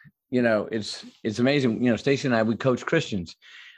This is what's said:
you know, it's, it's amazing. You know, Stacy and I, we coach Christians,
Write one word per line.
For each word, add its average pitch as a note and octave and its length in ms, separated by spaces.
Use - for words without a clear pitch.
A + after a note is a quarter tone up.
you B2 120
know, A2 300
it's, - 340
it's A2+ 160
amazing. B2+ 440
You B2 80
know, G#2 60
Stacy C#3 300
and B2 80
I, A2+ 80
we A2 120
coach B2+ 300
Christians, G#2+ 500